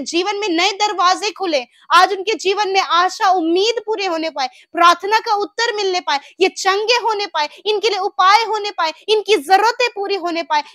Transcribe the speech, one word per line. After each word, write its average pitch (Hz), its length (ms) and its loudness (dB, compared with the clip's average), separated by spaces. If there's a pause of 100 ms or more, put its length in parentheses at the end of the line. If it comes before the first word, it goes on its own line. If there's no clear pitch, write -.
जीवन 392 320 -2
में 415 100 -4
नए 349 240 0
दरवाजे 381 600 0
खुले, 302 340 -4 (280)
आज 359 200 6
उनके 392 220 -4
जीवन 381 340 -2
में 381 100 2
आशा, 370 500 0
उम्मीद 381 560 0
पूरे 415 200 -4
होने 320 240 -4
पाए, 277 200 -6 (240)
प्रार्थना 349 460 4
का 453 160 -2
उत्तर 415 400 -4
मिलने 381 240 -2
पाए, 302 200 -2 (200)
ये 370 100 2
चंगे 403 480 0
होने 440 280 -2
पाए, 311 240 -4 (160)
इनके 415 240 0
लिए 392 100 -2
उपाय 392 440 2
होने 415 280 -4
पाए, 330 220 -4 (160)
इनकी 415 280 2
जरूरतें 403 580 2
पूरी 392 200 -4
होने 339 280 -4
पाए, 294 200 -2 (120)